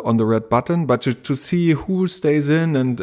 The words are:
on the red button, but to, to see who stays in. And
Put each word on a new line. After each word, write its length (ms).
on 120
the 80
red 220
button, 380
but 160
to, 100
to 240
see 360
who 340
stays 420
in. 280
And 280